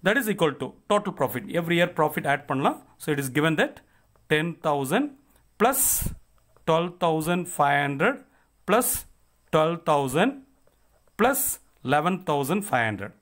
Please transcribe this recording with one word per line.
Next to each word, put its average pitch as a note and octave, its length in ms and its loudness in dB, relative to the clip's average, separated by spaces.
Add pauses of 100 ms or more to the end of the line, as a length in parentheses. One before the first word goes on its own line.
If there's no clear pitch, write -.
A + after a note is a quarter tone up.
That G#3 140 2
is A3+ 120 -4
equal E3 200 2 (100)
to C3 40 -6 (240)
total G#3 300 0
profit. - 240 -2 (160)
Every E3+ 180 0
year F3 100 4 (120)
profit - 320 0
add C#3+ 160 -2
பண்ணலாம். D3 280 0 (260)
So - 120 -10
it C#3+ 80 -4
is C3+ 140 -4
given D#3 240 2
that D4 140 0 (580)
ten D#3 140 0 (200)
thousand D3 380 0 (560)
plus C4+ 200 2 (880)
twelve E3 220 2 (140)
thousand E3 380 0 (160)
five C#3+ 260 4
hundred C#3+ 300 0 (540)
plus A3+ 200 2 (680)
twelve E3 240 2 (120)
thousand D3 400 2 (920)
plus B3+ 200 2 (460)
eleven D3+ 300 2 (120)
thousand C#3+ 420 0
five A#2 200 2
hundred. G2+ 320 -8